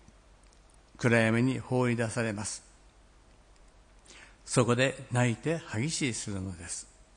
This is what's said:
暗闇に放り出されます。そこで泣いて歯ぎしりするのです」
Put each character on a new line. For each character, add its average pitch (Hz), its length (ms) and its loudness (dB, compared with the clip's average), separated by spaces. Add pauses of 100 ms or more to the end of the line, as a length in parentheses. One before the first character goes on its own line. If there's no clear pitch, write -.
(960)
暗 117 220 4
闇 113 240 4
に 127 160 0
放 127 300 0
り 120 80 2
出 117 140 -2
さ 120 120 -2
れ 113 100 -2
ま 104 120 -6
す。 - 180 -10 (1800)
そ 127 200 2
こ 117 120 4
で 131 340 0
泣 123 220 4
い 110 40 -4
て 160 200 -2
歯 110 240 -6
ぎ 151 100 0
し 160 160 -2
り 117 80 -2
す - 160 -8
る 98 100 -6
の 95 160 -8
で 85 120 -14
す」 - 180 -12 (300)